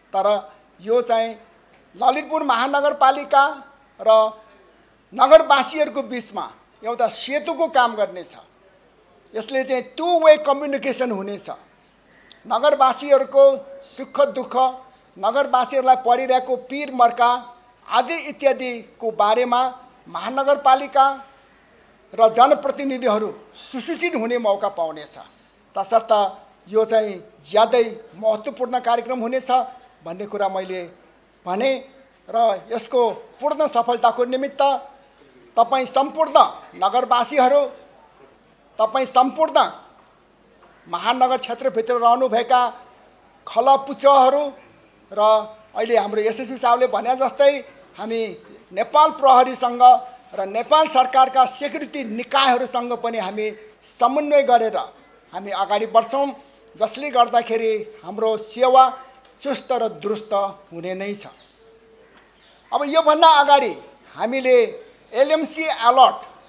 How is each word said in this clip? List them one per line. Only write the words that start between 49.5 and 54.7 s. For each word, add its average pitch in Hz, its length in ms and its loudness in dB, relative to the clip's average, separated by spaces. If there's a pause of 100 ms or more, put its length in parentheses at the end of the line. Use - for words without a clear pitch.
र 196 160 -6
नेपाल 240 400 0
सरकारका 262 560 2
सेक्युरिटी 285 580 -8
निकायहरूसँग 240 920 -2
पनि 233 220 -6
हामी 208 260 -6 (340)
समन्वय 285 640 0
गरेर 226 340 2 (560)